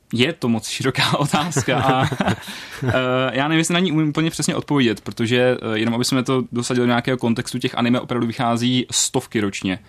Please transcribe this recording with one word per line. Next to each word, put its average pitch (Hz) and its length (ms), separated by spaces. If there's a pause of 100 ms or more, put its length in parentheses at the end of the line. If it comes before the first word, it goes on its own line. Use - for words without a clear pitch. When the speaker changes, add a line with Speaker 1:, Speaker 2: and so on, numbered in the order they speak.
(140)
Speaker 1:
Je 127 180
to 135 160
moc 113 200
široká - 500
<laughs> - 0
otázka 143 640
a, 131 220
Speaker 2:
<laughs> - 800
Speaker 1:
eh, 127 60 (420)
já 139 160
nevím, 160 100
jestli 165 160
na 175 60
ní 180 120
umím 156 160
úplně 160 220
přesně 156 240
odpovědět, 123 460
protože, 123 560 (180)
eh, 107 40
jenom 113 160
aby 120 100
jsme 131 180
to 131 300
dosadili 120 340
do - 20
nějakého 120 300
kontextu, 120 400
těch - 200
anime 120 220
opravdu 120 260
vychází 120 640
stovky - 500
ročně. 98 380 (100)